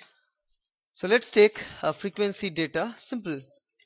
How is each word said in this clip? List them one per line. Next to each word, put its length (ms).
So 160
let's 220
take 280
a 120
frequency 560
data, 480
simple, 420